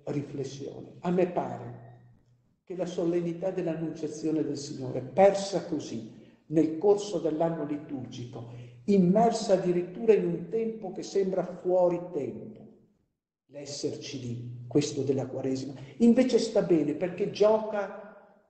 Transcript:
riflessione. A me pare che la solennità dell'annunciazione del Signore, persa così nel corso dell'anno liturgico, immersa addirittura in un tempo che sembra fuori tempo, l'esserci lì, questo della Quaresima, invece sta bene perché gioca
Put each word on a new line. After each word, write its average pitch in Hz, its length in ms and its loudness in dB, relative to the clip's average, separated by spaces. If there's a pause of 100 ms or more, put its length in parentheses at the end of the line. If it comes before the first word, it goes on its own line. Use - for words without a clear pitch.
riflessione. 139 960 -8
A 175 100 -4
me 180 180 2
pare 123 560 -8 (800)
che 185 100 -12
la 175 120 -4
solennità 170 640 -2
dell'annunciazione 160 960 -2
del 135 140 -4
Signore, 127 420 -6
persa 196 640 4
così 123 480 -6 (360)
nel 156 300 2
corso 202 420 2
dell'anno 160 440 0
liturgico, 135 840 -8 (360)
immersa 202 680 4
addirittura 175 580 2
in 185 140 6
un 165 220 -4
tempo 220 420 -4
che 160 140 -10
sembra 185 400 0
fuori 180 560 2 (120)
tempo, 113 540 -8 (800)
l'esserci - 760 -8
lì, - 460 -10
questo 143 360 0
della 127 240 0
Quaresima, 135 480 -4 (240)
invece 233 420 6
sta - 220 2
bene 151 320 4
perché 180 360 -2
gioca 214 1200 0